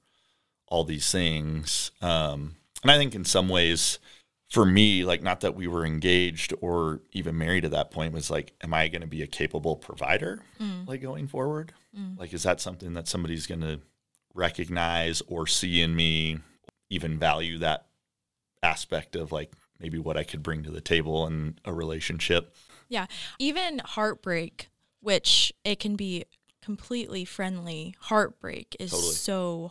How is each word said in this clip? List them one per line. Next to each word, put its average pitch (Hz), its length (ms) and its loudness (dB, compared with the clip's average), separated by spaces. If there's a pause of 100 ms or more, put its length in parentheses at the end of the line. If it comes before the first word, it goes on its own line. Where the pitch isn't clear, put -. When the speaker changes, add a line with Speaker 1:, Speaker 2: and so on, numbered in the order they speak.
(680)
Speaker 1:
all 85 160 2
these 76 260 -2
things. 78 800 0 (100)
Um, 78 560 0 (260)
and 131 80 8
I 147 80 10
think 131 180 0
in 90 80 -6
some 92 240 4
ways, 85 500 4 (500)
for 113 160 6
me, 95 400 8
like, 87 180 2
not 90 180 0
that 95 160 0
we 92 100 -6
were 85 180 0
engaged 85 760 2
or 85 400 0 (120)
even 82 240 -2
married 82 280 2
at 78 80 -2
that 73 180 0
point, 80 220 -4
was 78 180 -6
like, 78 220 -4 (100)
am 82 120 -2
I 80 140 4
gonna 85 200 -6
be 78 140 -6
a 73 40 -6
capable 78 500 -2
provider, - 680 -4 (160)
Speaker 2:
Mm. 185 260 -8
Speaker 1:
like, 135 160 -8
going 135 240 -8
forward? 151 460 -6 (240)
Speaker 2:
Mm. 190 220 -10
Speaker 1:
Like, - 140 -12
is 85 120 -6
that 90 160 2
something 90 340 -8
that 82 140 -6
somebody's 82 380 -4
gonna 80 340 -4 (540)
recognize 85 880 0
or 82 240 -6
see 85 360 2
in 82 120 2
me, 80 440 2 (500)
even 80 300 -4
value 82 400 2
that 80 280 0 (760)
aspect 80 540 -2
of, 80 160 -6
like, 76 200 -6 (260)
maybe 80 200 -6
what 78 180 -4
I 76 80 -2
could 76 180 -10
bring 78 220 -4
to 76 60 -10
the 80 100 -10
table 80 460 2
in 78 380 -4
a 92 80 -6
relationship? 82 800 -2 (340)
Speaker 2:
Yeah. 190 180 -4 (320)
Even 302 460 -4
heartbreak, 180 840 -4 (320)
which - 520 4 (120)
it 208 160 -2
can 208 160 0
be 185 280 -4 (380)
completely 208 600 -6
friendly, 175 760 -6
heartbreak - 800 -2
is 180 120 -8
Speaker 1:
Totally. 85 240 0
Speaker 2:
so 175 560 -2